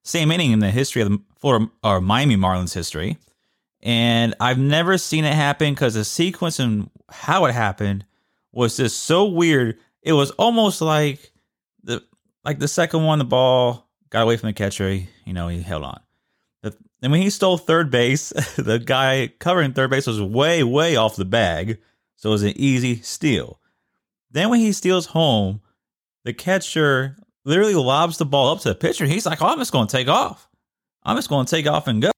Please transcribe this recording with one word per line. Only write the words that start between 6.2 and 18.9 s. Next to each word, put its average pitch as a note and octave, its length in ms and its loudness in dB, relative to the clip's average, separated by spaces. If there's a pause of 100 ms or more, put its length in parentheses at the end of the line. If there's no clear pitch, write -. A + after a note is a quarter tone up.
and A2 320 -2 (200)
how E3+ 360 0
it B2+ 60 2
happened G2+ 540 -2 (480)
was A#2 240 0
just B2 260 -2
so F3+ 220 2
weird. D#3+ 520 2 (240)
It D#3 120 0
was C#3+ 180 2
almost A3+ 480 2
like D3+ 540 -2 (500)
the, - 200 -6 (400)
like, C#3 140 -4
the - 100 -2
second E3 360 0
one, D#3 160 2
the C3+ 60 0
ball B2+ 640 2 (220)
got A2+ 140 0
away A#2 140 2
from A2 100 -6
the G#2+ 60 -4
catcher. G2 360 -2
He, F#2+ 180 -4 (160)
you F#2+ 100 -10
know, F2 160 -6
he F2 120 -6
held E2 220 -8
on. C2 160 -14 (640)
The, G#2+ 120 -10 (280)
and C3 80 0
when E3 100 4
he G3 80 2
stole F#3 300 0
third D#3+ 320 0
base, B2 380 0
<laughs> - 280 -6
the A2+ 220 -2
guy C3 600 -2